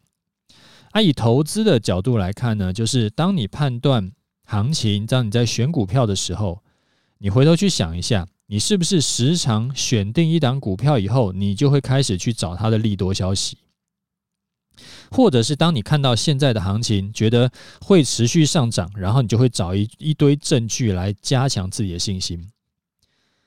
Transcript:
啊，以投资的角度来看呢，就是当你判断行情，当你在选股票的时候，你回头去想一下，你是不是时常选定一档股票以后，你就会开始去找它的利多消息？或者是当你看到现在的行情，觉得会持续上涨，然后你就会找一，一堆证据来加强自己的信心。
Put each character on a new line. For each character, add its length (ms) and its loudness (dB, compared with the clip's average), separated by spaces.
啊， 100 2
以 100 4
投 320 2
资 200 -4
的 140 4
角 240 -2
度 160 0
来 140 -2
看 260 -4
呢， 140 -2
就 140 -4
是 240 0
当 260 -2
你 100 -2
判 340 -4
断 300 0
行 260 -2
情， 340 -2
当 220 0
你 20 -4
在 160 0
选 240 -2
股 160 0
票 200 0
的 100 0
时 180 -6
候， 300 -6
你 100 -4
回 160 4
头 100 6
去 140 2
想 280 -4
一 40 -6
下， 260 -2
你 120 -2
是 180 0
不 60 0
是 160 2
时 380 0
常 360 -2
选 380 -2
定 180 2
一 100 2
档 200 -2
股 160 -4
票 240 2
以 80 -2
后， 240 0
你 240 -2
就 140 2
会 100 2
开 240 0
始 140 -2
去 160 -2
找 200 -6
它 160 -2
的 80 2
利 180 0
多 180 -2
消 200 -2
息？ 240 -6
或 220 2
者 100 4
是 140 0
当 180 2
你 80 -2
看 200 0
到 120 2
现 240 0
在 160 2
的 60 -2
行 220 -2
情， 320 0
觉 160 2
得 200 4
会 240 4
持 240 0
续 180 4
上 240 0
涨， 260 -4
然 180 -2
后 80 4
你 60 0
就 100 2
会 100 4
找 260 -2
一， 240 0
一 160 -4
堆 220 4
证 320 0
据 240 -2
来 300 -2
加 260 0
强 240 -4
自 120 -4
己 100 -4
的 40 -8
信 220 -4
心。 320 -10